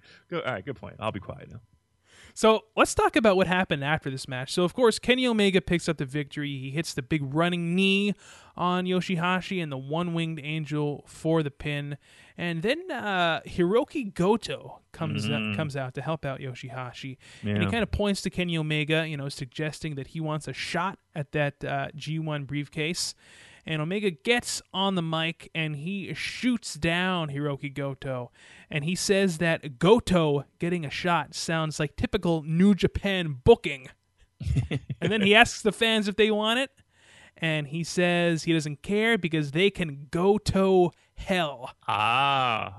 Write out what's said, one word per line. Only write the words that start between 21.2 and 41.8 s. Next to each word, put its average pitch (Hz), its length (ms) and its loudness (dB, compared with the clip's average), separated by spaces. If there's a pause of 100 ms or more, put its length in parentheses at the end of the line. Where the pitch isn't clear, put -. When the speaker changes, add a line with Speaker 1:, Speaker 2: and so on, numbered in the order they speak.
Speaker 2:
that, 143 320 -2
uh, 139 320 -4
G 156 240 -6
one 151 240 -4
briefcase. 147 720 -6 (520)
And 156 140 -2
Omega 196 300 -2
gets 240 500 -2 (140)
on 196 180 0
the 180 80 0
mic 160 540 -4
and 156 220 -4
he 180 360 -8
shoots - 640 -4
down 170 540 0
Hiroki 143 440 -4
Goto. 135 580 -6 (380)
And 147 160 -4
he 180 80 -2
says 190 460 2
that 160 400 -2
Goto 165 640 6 (140)
getting 170 260 -2
a 131 60 -8
shot 170 420 0
sounds 160 460 -2
like 151 160 -2
typical 175 480 0
New 175 320 6
Japan 175 680 -4
booking. 147 440 4 (520)
Speaker 1:
<laughs> - 300 0 (320)
Speaker 2:
And 170 100 0
then 220 100 0
he 196 120 6
asks 226 300 6
the 208 80 2
fans 220 360 2
if 196 80 -2
they 220 140 6
want 220 300 0
it. 269 100 -2 (680)
And 156 320 -2
he 165 140 -6
says 175 600 2
he 165 100 2
doesn't 151 300 -2
care 220 340 2
because 156 340 0
they 185 200 2
can 147 400 -8
go 196 260 4
to 190 540 4 (240)
hell. 143 560 -4 (160)